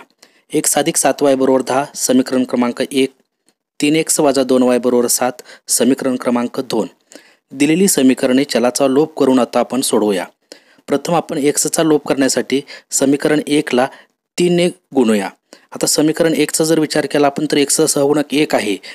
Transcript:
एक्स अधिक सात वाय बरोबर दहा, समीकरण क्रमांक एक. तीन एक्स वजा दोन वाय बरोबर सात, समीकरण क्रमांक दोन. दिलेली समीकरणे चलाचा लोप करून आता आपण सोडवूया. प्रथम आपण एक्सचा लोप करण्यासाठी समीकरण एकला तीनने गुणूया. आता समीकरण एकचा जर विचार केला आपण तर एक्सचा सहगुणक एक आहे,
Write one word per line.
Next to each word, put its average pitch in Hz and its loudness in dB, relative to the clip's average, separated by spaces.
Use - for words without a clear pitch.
एक्स 147 -2
अधिक 147 -2
सात 135 0
वाय 139 4
बरोबर 131 2
दहा, 131 -2
समीकरण 127 0
क्रमांक 123 -2
एक. 135 0
तीन 147 0
एक्स 156 -2
वजा 139 2
दोन 127 2
वाय 123 2
बरोबर 120 0
सात, 123 -4
समीकरण 127 0
क्रमांक 120 -4
दोन. 120 -4
दिलेली 156 2
समीकरणे 131 2
चलाचा 123 0
लोप 143 0
करून 131 4
आता 120 0
आपण 120 -2
सोडवूया. 104 0
प्रथम 143 -2
आपण 160 -2
एक्सचा 147 0
लोप 151 2
करण्यासाठी 131 -2
समीकरण 147 0
एकला 147 0
तीनने 175 2
गुणूया. 110 2
आता - -4
समीकरण 156 0
एकचा 151 0
जर 160 2
विचार 151 -2
केला 143 2
आपण 147 -4
तर 151 0
एक्सचा 147 0
सहगुणक 143 0
एक 147 0
आहे, 104 -2